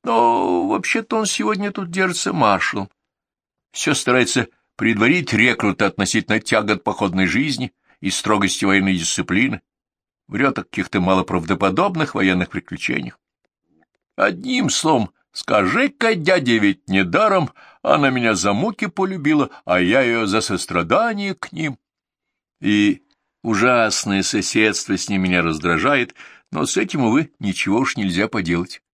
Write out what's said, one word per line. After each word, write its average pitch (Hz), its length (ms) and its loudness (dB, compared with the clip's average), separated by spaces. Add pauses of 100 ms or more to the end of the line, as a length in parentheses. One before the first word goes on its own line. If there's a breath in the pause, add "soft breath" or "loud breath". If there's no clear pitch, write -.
Но 113 640 2
вообще-то - 480 -2
он 214 100 0
сегодня 208 460 -2
тут 190 180 -8
держится 185 440 -2
маршалом. 101 560 0 (840)
Всё - 220 -2
старается 123 540 2 (280)
предварить 113 560 2
рекрута 110 540 2
относительно 104 520 -2
тягот 107 460 -2
походной 95 420 -2
жизни 127 460 -2 (280)
и 92 100 -4
строгости 196 540 0
военной 98 320 2
дисциплины, 92 640 -2 (680)
врёт 127 300 0
о 92 40 -8
каких-то - 380 -4
малоправдоподобных 95 1120 0
военных 92 360 2
приключениях. 67 680 -8 (960)
Одним 208 560 -2
словом, 139 400 0 (220)
скажи-ка, 220 800 0
дядя, 151 440 2
ведь 101 300 0
недаром 151 640 2 (320 loud breath)
она 143 280 4
меня 120 260 0
за 98 160 0
муки 196 340 -2
полюбила, 160 640 0 (140 loud breath)
а 90 160 2
я 101 220 4
её 117 240 0
за 104 140 0
сострадание 180 960 -2
к - 160 -14
ним. 160 260 -6 (840)
И 104 420 2 (400)
ужасное 110 800 2
соседство 104 720 0
с - 120 -8
ним 98 140 0
меня 90 200 2
раздражает, 85 720 0 (380 loud breath)
но - 140 -4
с - 100 -4
этим, 190 260 -2
увы, 123 380 0
ничего 98 400 0
уж 135 160 -4
нельзя 101 320 -2
поделать. 87 520 -4 (140)